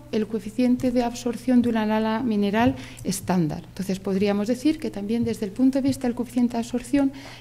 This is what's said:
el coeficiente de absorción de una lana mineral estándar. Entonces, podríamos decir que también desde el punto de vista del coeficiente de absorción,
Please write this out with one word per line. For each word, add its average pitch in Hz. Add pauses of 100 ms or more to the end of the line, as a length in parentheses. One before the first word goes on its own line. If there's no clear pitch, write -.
(120)
el 214
coeficiente 247
de 247
absorción 240
de 240
una 220
lana 220
mineral 220 (260)
estándar. 175
Entonces, 190
podríamos 202
decir 294
que 220
también 214
desde 226
el 190
punto 262
de 269
vista 262
del 233
coeficiente 240
de 233
absorción, 254 (300)